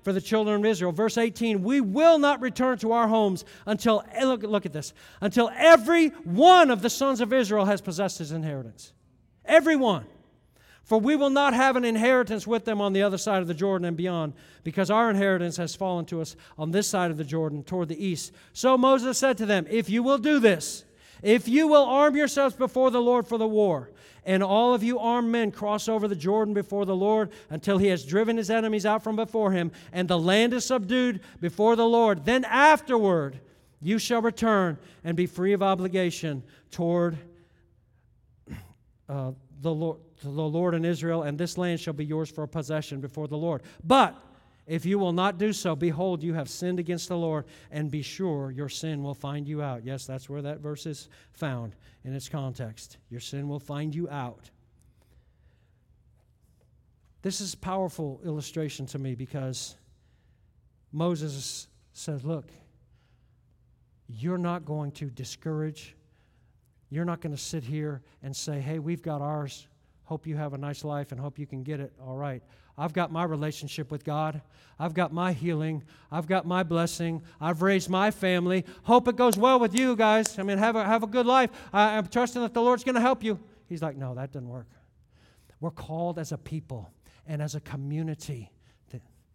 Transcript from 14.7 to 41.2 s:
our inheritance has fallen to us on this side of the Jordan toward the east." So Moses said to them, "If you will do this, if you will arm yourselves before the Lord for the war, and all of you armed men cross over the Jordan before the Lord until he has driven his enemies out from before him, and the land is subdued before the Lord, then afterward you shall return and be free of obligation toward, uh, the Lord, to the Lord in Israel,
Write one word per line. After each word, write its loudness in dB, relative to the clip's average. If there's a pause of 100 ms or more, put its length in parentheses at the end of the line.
our 4
inheritance 2
has -6
fallen -2
to -6
us -8 (240)
on -4
this 0
side 0
of -4
the -6
Jordan -4
toward -4
the -6
east." -4 (200)
So 4
Moses 4
said 2
to -2
them, 2
"If 0
you 0
will 2
do 4
this, 2 (380)
if 4
you 4
will 8
arm 4
yourselves 2
before 2
the 2
Lord 2
for -2
the 0
war, 0 (320)
and 2
all 4
of 2
you 0
armed 2
men 2
cross -4
over 0
the -2
Jordan 0
before -2
the -2
Lord 2 (180)
until 0
he 4
has 0
driven 0
his -2
enemies 0
out 2
from -2
before 0
him, 0 (200)
and -2
the 4
land 4
is -2
subdued 0 (200)
before 2
the 4
Lord, 4
then 2
afterward 4 (400)
you 0
shall 0
return 2 (240)
and -2
be 2
free 0
of 2
obligation -2 (260)
toward, 0 (1900)
uh, -8 (280)
the -2
Lord, -4 (220)
to -12
the -10
Lord -2
in 0
Israel, -2